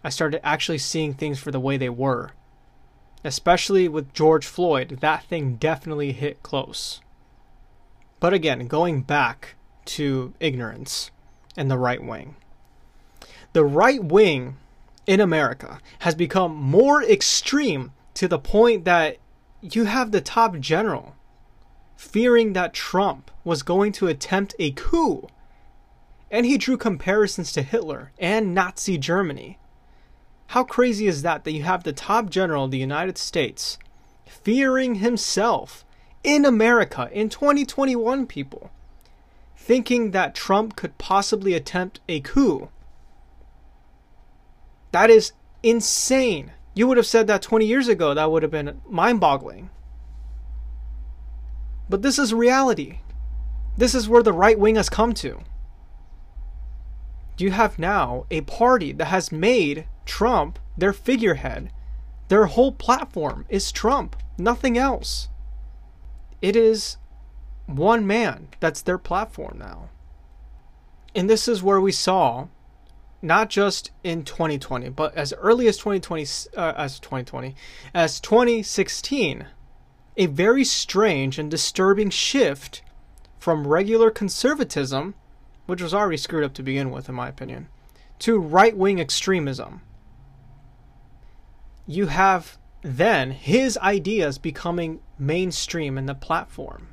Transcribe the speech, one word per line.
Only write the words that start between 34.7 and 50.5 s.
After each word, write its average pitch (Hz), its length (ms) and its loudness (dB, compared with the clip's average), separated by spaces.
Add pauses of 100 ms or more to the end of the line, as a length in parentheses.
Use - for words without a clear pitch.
himself 208 880 -2 (400)
in 285 200 4
America 226 680 4
in 214 180 -2
twenty 285 340 2
twenty-one, 262 600 0
people, - 460 -12 (840)
thinking 240 540 2
that 185 240 -2
Trump 208 420 0
could - 220 -10
possibly 196 560 0
attempt 180 460 -4 (100)
a 165 120 -4
coup? 233 480 0 (2250)
That 208 200 8
is 220 220 8 (280)
insane. 233 920 2 (200)
You 220 140 4
would 254 100 6
have 220 80 6
said 226 220 4
that 208 160 2
twenty 220 240 2
years 247 200 2
ago, 165 280 2
that 156 160 2
would 160 100 2
have 156 100 -2
been 147 380 -6
mind-boggling. 185 800 0 (2250)